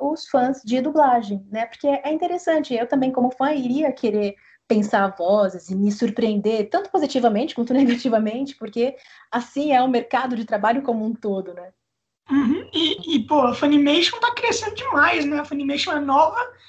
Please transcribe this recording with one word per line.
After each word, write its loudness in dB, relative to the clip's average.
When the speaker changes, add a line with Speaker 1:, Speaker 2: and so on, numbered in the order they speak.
Speaker 1:
os -6
fãs 0
de 0
dublagem, 2
né? -6
Porque -10
é 0
interessante, -2
eu 0
também, 0
como 2
fã, 0
iria 0
querer -2
pensar 2
vozes 0
e -4
me 2
surpreender, 0
tanto -2
positivamente 0
quanto -2
<laughs> -
negativamente, 0
porque -4
assim -2
é 6
o 2
mercado 0
de -6
trabalho 0
como -2
um -4
todo, -6
né? -18
Speaker 2:
Uhum. 0
E, -2
e, -2
pô, 2
a 2
Funimation 2
tá 0
crescendo -2
demais, 0
né? -2
A -6
Funimation -4
é -2
nova 2